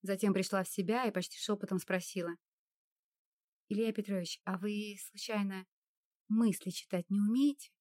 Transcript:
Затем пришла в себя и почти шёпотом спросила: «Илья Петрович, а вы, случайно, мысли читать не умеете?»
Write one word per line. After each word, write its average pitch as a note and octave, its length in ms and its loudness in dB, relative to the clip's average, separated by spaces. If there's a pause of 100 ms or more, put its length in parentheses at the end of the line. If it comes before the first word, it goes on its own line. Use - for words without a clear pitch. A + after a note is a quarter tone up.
Затем G3 300 2
пришла F#3+ 300 2
в - 60 -6
себя A3 360 0
и A3 60 2
почти - 280 -4
шёпотом G3+ 400 -2
спросила: F3 560 -2 (1300)
«Илья A3 220 2
Петрович, G3+ 520 -4
а F#3+ 160 -4
вы, G#3 380 -4 (120)
случайно, G3 560 -2 (640)
мысли G#3+ 420 4
читать - 400 -4
не G3+ 100 2
умеете?» C4 600 2